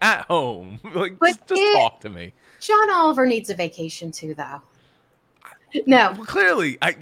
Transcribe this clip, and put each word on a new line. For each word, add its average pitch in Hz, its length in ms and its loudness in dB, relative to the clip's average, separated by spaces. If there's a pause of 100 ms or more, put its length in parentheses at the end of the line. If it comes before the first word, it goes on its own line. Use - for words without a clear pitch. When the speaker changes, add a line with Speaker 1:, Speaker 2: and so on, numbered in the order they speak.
Speaker 1:
at 208 240 2
home. 113 560 -4
<laughs> 202 140 -14
Like, 185 240 -4
Speaker 2:
But 330 80 4
Speaker 1:
just, - 200 -2
just 381 140 0
Speaker 2:
it 415 120 4
Speaker 1:
talk - 280 2
to 107 80 -12
me. 175 240 -14 (260)
Speaker 2:
John 415 300 2
Oliver 311 380 2
needs 226 240 -2
a - 40 -8
vacation 165 560 -8
too, 156 220 -12
though. 143 280 -12 (1200)
No. 233 280 6
Speaker 1:
Well, 220 120 -14
clearly, 311 560 0
I, 170 200 0